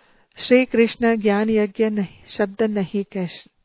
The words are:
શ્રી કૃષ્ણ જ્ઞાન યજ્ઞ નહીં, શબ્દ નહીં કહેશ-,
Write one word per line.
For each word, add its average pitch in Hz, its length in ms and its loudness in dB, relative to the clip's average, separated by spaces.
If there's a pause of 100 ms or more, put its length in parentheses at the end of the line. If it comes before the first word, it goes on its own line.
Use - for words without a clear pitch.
(360)
શ્રી 254 280 4
કૃષ્ણ 226 500 0
જ્ઞાન 214 360 0
યજ્ઞ 214 340 0
નહીં, 208 420 -4
શબ્દ 202 360 -4
નહીં 208 500 -2
કહેશ-, 180 360 -8 (160)